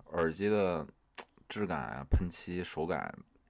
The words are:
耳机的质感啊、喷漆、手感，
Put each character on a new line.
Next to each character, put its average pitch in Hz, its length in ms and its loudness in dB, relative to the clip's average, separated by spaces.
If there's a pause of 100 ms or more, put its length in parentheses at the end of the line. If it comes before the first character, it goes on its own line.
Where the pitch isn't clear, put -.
(120)
耳 82 200 2
机 95 160 -2
的 92 400 4 (640)
质 208 160 -2
感 - 140 -2
啊、 - 300 -6
喷 90 200 4
漆、 90 340 -4
手 80 220 -4
感， 73 280 -2 (360)